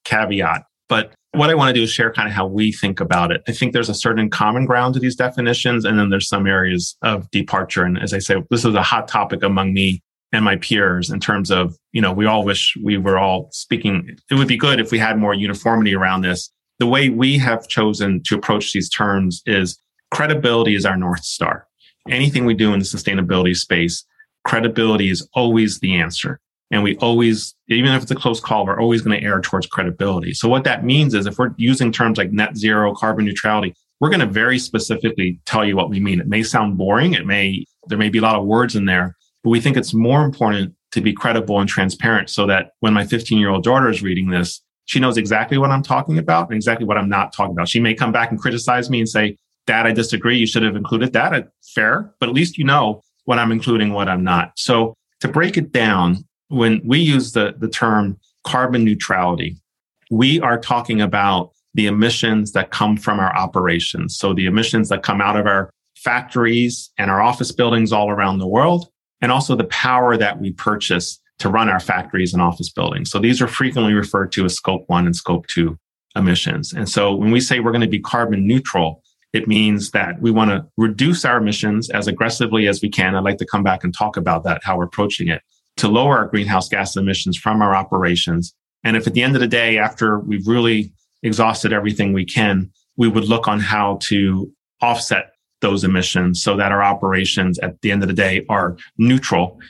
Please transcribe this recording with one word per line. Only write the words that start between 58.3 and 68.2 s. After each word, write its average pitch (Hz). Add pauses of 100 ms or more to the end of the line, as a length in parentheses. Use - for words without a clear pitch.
carbon 127
neutrality, 90 (540)
we 131
are 117
talking 120
about 98 (220)
the 107
emissions 107
that 95
come 107
from 104
our 95
operations. 85
So 98
the 92
emissions 107
that 95
come 101
out 104
of 104
our 98 (260)
factories 120
and 101
our 98
office 123
buildings 117
all 104
around 98